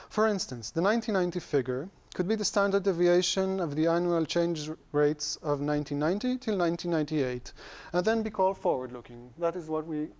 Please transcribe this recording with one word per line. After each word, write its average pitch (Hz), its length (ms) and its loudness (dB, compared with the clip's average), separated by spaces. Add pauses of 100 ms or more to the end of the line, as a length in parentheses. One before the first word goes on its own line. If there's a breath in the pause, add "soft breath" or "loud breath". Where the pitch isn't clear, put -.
For 220 180 2
instance, 131 440 -4
the 165 100 0
nineteen 220 320 2
ninety 180 260 0
figure 131 480 -2 (280)
could 175 120 0
be 214 80 2
the 214 100 -4
standard 196 380 2
deviation 185 760 2
of 156 160 -2
the 156 120 2
annual 170 380 2
change 170 420 0
r-, 156 100 -8 (140)
rates 147 460 2
of 147 240 0
nineteen 147 360 0
ninety 202 400 0
till 214 200 -2
nineteen 170 340 0
ninety-eight, 147 640 -2 (400 loud breath)
and 175 120 2
then 226 160 2
be 214 80 -4
called 190 280 2
forward-looking. 123 800 -4
That 170 160 0
is 170 120 -8
what 156 200 -4
we 156 220 -4 (100)